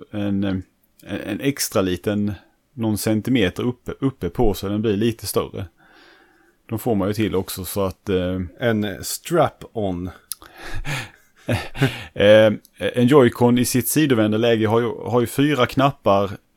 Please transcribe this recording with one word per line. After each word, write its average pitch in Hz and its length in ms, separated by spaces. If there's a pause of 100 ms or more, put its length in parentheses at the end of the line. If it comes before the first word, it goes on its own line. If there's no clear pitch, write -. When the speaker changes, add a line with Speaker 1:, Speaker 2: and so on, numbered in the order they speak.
(120)
Speaker 1:
en, 101 320
en, 95 200 (400)
en - 380
extra 139 400
liten, 104 520 (400)
någon 110 240
centimeter 110 680
uppe, - 360
uppe 131 300
på 110 240
så 98 160
den 104 120
blir 107 160
lite 110 300
större. - 380 (1040)
De 107 100
får 120 160
man 95 120
ju 104 60
till 101 220
också 95 300
så 101 160
att, 95 280
eh, 92 300 (200)
Speaker 2:
En 107 440
strap-on. 101 1120
Speaker 1:
<laughs> - 40 (1900)
Eh, 107 400 (240)
en 120 300
Joy-Con 123 500
i 123 80
sitt 123 220
sidovända 110 500
läge 113 300
har 113 120
ju, 120 80
har 113 340
ju 117 60
fyra 139 380
knappar, 101 680 (260)